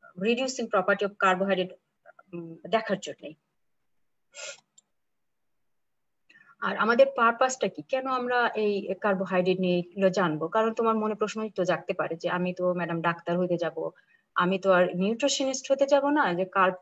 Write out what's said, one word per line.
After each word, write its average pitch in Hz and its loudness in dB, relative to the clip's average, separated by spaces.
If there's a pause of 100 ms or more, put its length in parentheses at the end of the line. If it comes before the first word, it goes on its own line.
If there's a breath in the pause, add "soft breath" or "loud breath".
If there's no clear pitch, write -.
(180)
reducing 233 -2
property 196 0
of 196 -14 (120)
carbohydrate, 185 0 (600)
উম, 165 -12 (140)
দেখার 214 -2
জন্যই। 147 -14 (3250 loud breath)
আর - -4
আমাদের 240 6
পারপাসটা 233 2
কি, 180 -12
কেন 262 -4
আমরা 247 0
এই 202 -2
carbohydrate 185 0
নিয়ে 180 2
এগুলো 190 0
জানবো? 165 0
কারণ 220 0
তোমার 226 0
মনে 214 -2
প্রশ্ন 214 -4
তো 190 -4
জাগতে 165 -2
পারে 160 -4
যে 170 -4
আমি 180 -2
তো 180 -2
madam 170 -4
ডাক্তার 170 -2
হতে 180 0
যাব, 160 -6 (440 soft breath)
আমি 185 0
তো 190 2
আর 180 4
nutritionist 254 -2
হতে 269 2
যাব 277 4
না 285 2
যে 180 -2
carb 185 2